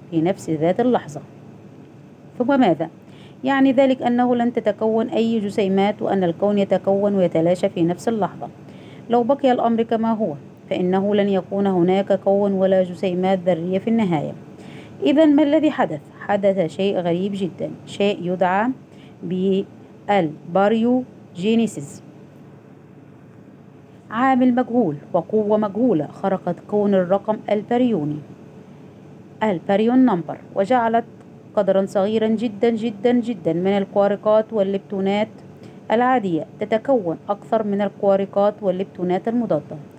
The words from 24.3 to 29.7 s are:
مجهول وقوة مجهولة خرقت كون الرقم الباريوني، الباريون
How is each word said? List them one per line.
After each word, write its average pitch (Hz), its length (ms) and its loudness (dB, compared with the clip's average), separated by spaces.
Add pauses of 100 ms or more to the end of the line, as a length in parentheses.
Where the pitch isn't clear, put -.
مجهول 233 400 0 (180)
وقوة 214 440 0
مجهولة 208 500 0
خرقت 185 480 -4 (120)
كون 208 260 2
الرقم 196 440 0 (140)
الباريوني، 208 680 -2 (1300)
الباريون 220 640 2